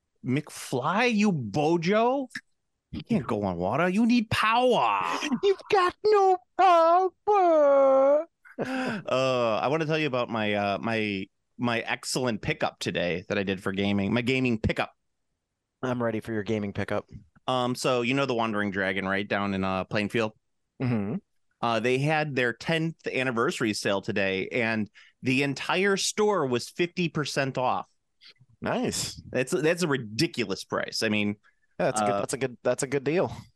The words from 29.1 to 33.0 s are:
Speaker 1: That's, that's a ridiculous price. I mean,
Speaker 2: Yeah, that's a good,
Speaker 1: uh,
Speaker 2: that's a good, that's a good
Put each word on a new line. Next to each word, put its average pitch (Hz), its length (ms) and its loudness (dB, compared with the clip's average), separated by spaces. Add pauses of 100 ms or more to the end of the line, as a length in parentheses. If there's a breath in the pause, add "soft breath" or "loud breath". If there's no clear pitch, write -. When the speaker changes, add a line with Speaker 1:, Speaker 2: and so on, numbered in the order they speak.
Speaker 1:
That's, 131 200 -2
that's 170 300 0
a 175 60 0
ridiculous 120 760 -4
price. - 380 -6
I 113 80 0
mean, 104 280 0 (420)
Speaker 2:
Yeah, 165 120 0
that's 110 100 -2
a - 40 2
good, 104 60 2
Speaker 1:
uh, 101 80 0
Speaker 2:
that's 104 140 -4
a 135 40 -4
good, 123 240 -6
that's 127 220 0
a 139 40 -2
good 139 160 -4